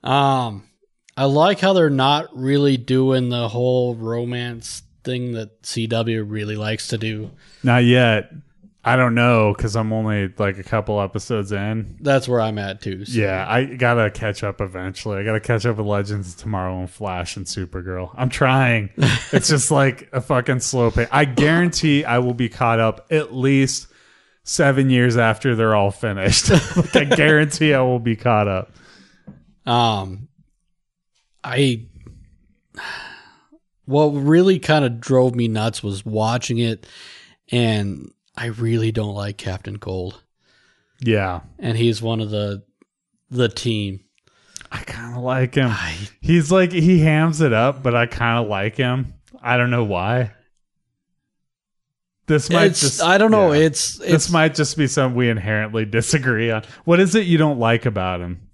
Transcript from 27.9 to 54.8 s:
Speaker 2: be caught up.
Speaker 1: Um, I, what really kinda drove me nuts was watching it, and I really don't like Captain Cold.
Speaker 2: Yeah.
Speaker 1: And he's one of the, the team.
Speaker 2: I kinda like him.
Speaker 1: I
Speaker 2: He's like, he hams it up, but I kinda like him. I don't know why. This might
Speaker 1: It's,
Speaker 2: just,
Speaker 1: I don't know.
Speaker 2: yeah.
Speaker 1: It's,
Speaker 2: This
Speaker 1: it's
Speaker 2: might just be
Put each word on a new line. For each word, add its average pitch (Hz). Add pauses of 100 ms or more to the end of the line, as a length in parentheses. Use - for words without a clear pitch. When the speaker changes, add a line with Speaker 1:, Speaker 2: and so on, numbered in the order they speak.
Speaker 2:
be 117
caught 107
up. 95 (920)
Speaker 1:
Um, 110 (1120)
I, 123 (2000)
what 147
really 160
kinda 147
drove 127
me 117
nuts 110
was 101
watching 113
it, 113 (640)
and 104 (280)
I 120
really 113
don't 104
like 101
Captain 101
Cold. 92 (800)
Speaker 2:
Yeah. 98 (180)
Speaker 1:
And 117
he's 113
one 113
of 107
the, 104 (720)
the 123
team. 104 (720)
Speaker 2:
I -
kinda 120
like 127
him. 131
Speaker 1:
I 82 (260)
Speaker 2:
He's 165
like, 185
he 175
hams 156
it 143
up, 127
but 123
I 120
kinda 117
like 104
him. 127 (260)
I 123
don't 123
know 120
why. 104 (1900)
This 151
might 185
Speaker 1:
It's, -
Speaker 2:
just, 139
Speaker 1:
I 175
don't 214
know. 196
Speaker 2:
yeah. 151
Speaker 1:
It's, -
Speaker 2:
This - (160)
Speaker 1:
it's -
Speaker 2:
might 160
just 151
be 147